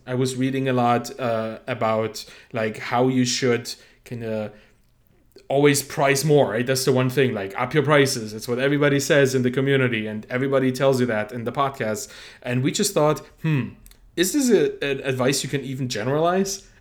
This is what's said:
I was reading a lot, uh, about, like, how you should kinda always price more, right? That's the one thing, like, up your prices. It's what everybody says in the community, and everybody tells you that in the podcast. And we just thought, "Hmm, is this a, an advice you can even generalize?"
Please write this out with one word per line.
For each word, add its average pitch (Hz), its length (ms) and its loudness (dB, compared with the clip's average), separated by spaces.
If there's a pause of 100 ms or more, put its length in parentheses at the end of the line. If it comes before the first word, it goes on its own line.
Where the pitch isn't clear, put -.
I 127 80 -6
was 127 200 0
reading 131 320 -2
a 135 60 0
lot, 120 320 2 (160)
uh, 110 460 -4
about, 110 580 -2 (300)
like, 110 240 -4
how 127 300 0
you 127 180 2
should 120 480 0 (300)
kinda 110 460 -6 (1000)
always 139 340 4
price 139 420 0
more, 143 260 6
right? 120 160 -2
That's 131 180 -2
the 143 80 4
one 127 180 2
thing, 127 240 2
like, 98 260 -6
up 123 140 -4
your 151 80 4
prices. 123 500 2
It's 110 160 -10
what 120 100 -2
everybody 143 400 2
says 139 360 4
in 127 80 2
the 123 80 0
community, 127 560 0
and 107 240 -8
everybody 131 420 0
tells 131 280 2
you 123 60 2
that 107 260 -2
in 120 120 -8
the 117 80 -6
podcast. 117 560 -4 (340)
And 123 200 -2
we 143 100 0
just - 220 -2
thought, 151 260 2 (220)
"Hmm, 151 280 -2 (460)
is 185 160 0
this 269 180 0
a, 180 120 6 (220)
an 135 200 -2
advice 127 400 0
you 127 60 -8
can 139 120 -4
even 131 260 -6
generalize?" 151 720 -2 (180)